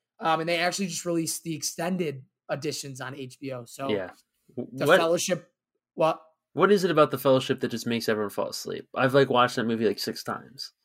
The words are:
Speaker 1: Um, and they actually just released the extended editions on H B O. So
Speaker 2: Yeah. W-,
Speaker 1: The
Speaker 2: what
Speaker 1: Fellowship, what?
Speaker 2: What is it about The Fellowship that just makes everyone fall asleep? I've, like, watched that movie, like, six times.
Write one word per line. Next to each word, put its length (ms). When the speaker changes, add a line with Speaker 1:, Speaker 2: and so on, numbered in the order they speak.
Speaker 1:
Um, 220
and 80
they 80
actually 300
just 180
released 380
the 120
extended 680
editions 480
on 160
H 240
B 140
O. 120
So 240
Speaker 2:
Yeah. 200
W-, 200
Speaker 1:
The 100
Speaker 2:
what 100
Speaker 1:
Fellowship, 520
what? 280
Speaker 2:
What 180
is 120
it 80
about 200
The 80
Fellowship 400
that 100
just 180
makes 220
everyone 220
fall 180
asleep? 460
I've, 180
like, 160
watched 280
that 80
movie, 200
like, 140
six 240
times. 500